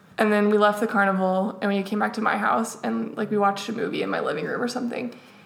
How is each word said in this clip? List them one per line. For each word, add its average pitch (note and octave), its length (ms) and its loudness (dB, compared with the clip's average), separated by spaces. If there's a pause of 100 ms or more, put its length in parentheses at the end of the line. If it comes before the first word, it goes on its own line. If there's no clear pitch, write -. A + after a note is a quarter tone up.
(160)
And G#3+ 160 4
then G#3 160 4
we G#3 100 4
left G#3 200 4
the A#3 80 0
carnival, F#3+ 760 2
and G#3 100 0
we G3 120 0
came G#3 160 -4
back G#3+ 160 0
to A3+ 80 -4
my G#3+ 140 0
house, A3+ 480 0
and, A3+ 320 -4
like, G#3 160 -4
we G#3 60 0
watched G3 300 0
a A#3 40 -6
movie F#3+ 300 -4
in F#3+ 80 -4
my E3+ 100 -2
living - 260 -4
room - 160 -4
or A#3+ 60 -2
something. B3 440 -6 (340)